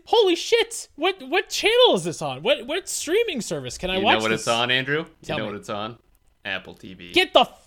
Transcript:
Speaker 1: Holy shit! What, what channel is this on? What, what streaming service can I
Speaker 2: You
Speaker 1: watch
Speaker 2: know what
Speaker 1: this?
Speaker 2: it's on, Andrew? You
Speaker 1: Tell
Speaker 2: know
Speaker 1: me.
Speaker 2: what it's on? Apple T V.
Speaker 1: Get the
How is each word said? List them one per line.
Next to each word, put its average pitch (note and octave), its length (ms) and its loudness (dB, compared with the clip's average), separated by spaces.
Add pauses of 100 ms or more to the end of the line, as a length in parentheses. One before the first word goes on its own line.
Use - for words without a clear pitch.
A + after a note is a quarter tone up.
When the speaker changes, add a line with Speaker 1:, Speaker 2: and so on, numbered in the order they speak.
Speaker 1:
Holy G4 300 4
shit! - 600 -2
What, F#4+ 340 -2
what F#4+ 180 0
channel A4+ 460 4
is F#3 120 0
this G3 180 -6
on? C3+ 180 -6
What, A#3 240 -2
what D#4+ 240 -6
streaming F#4 520 -2
service C3+ 360 -8
can F3+ 140 -6
I F#3 60 -2
Speaker 2:
You F#3+ 60 0
Speaker 1:
watch G3 140 4
Speaker 2:
know A2 60 0
what A2 60 0
Speaker 1:
this? A2 120 0
Speaker 2:
it's - 60 -4
on, A#2+ 240 2
Andrew? C3 300 0
You E3 60 -10 (200)
Speaker 1:
Tell D3+ 100 -4
Speaker 2:
know A2 80 -4
Speaker 1:
me. G#2 60 -6
Speaker 2:
what G#2 80 -10
it's F#2 100 -14
on? A2 300 -8 (440)
Apple F#2+ 300 -8
T F#2 220 -18
V. F2 160 -18
Speaker 1:
Get F#4 220 0
the C4+ 120 8 (220)